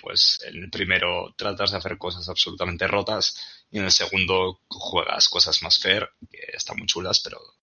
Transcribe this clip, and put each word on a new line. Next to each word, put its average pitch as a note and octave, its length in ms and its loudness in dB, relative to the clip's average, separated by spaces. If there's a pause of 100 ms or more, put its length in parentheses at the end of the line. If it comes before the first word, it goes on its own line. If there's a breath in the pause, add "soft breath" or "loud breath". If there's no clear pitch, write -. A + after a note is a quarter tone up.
pues, - 440 2
en - 180 -10
el F2+ 60 -12
primero F2+ 680 0
tratas G2+ 340 0
de G2+ 60 -2
hacer F#2 200 -4
cosas F2 320 -6
absolutamente F2 580 -2
rotas - 840 -2
y G#2 80 -4
en G2 60 0
el F#2 60 2
segundo F#2 760 2
juegas F2+ 600 0
cosas F2 340 2
más D#2+ 160 4
fair, G2+ 300 2 (200)
que - 100 -20 (140)
están - 240 -8
muy - 100 -4
chulas, F2+ 340 2
pero - 180 -10 (240)